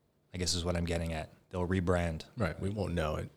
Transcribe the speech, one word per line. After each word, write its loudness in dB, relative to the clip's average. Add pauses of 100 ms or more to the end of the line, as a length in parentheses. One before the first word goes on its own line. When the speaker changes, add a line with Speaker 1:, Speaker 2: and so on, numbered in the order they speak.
(340)
Speaker 1:
I -6
guess 0
is 0
what 2
I'm 2
getting 0
at. -6 (220)
They'll 0
rebrand. 2 (140)
Speaker 2:
Right. 0
We -2
won't -2
know 0
it. -4